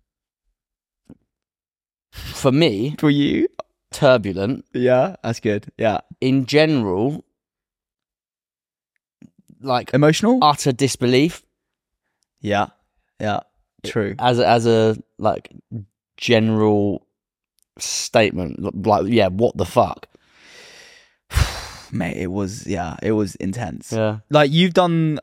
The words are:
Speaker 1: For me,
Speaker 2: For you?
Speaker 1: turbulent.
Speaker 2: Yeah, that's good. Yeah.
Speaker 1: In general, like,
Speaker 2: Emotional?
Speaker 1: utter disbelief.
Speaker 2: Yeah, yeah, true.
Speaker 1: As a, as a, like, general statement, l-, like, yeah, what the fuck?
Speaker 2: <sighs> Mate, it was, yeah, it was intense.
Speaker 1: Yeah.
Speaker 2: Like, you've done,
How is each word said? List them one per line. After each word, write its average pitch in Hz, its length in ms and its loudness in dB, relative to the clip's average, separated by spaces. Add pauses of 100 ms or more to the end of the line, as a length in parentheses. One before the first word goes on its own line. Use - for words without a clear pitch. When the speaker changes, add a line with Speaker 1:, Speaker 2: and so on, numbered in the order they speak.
(2000)
Speaker 1:
For - 400 -4
me, 139 480 0
Speaker 2:
For 151 100 2
you? 143 380 0 (440)
Speaker 1:
turbulent. 107 840 0
Speaker 2:
Yeah, 127 500 2
that's 113 160 -6
good. 107 380 -4
Yeah. 107 220 0 (220)
Speaker 1:
In 131 240 2
general, 135 800 0 (2500)
like, 123 320 -4
Speaker 2:
Emotional? 170 480 4
Speaker 1:
utter 147 300 2
disbelief. 127 720 0 (960)
Speaker 2:
Yeah, 101 260 -2 (520)
yeah, 104 220 -4 (420)
true. 101 360 -4
Speaker 1:
As 123 200 0
a, - 80 2
as 117 180 2
a, 110 320 2 (200)
like, - 340 -4 (680)
general 107 880 2 (720)
statement, - 840 -2
l-, 101 100 -6
like, 98 380 0
yeah, 107 160 4
what 98 300 0
the 98 80 0
fuck? 98 420 -2 (1200)
Speaker 2:
<sighs> - 600 -4
Mate, 87 260 -4
it 90 140 -4
was, 98 340 -6
yeah, 85 380 -6
it 107 80 0
was 104 240 0
intense. 98 560 -8
Speaker 1:
Yeah. 107 280 -2 (100)
Speaker 2:
Like, 147 220 4
you've 170 220 2
done, 165 500 2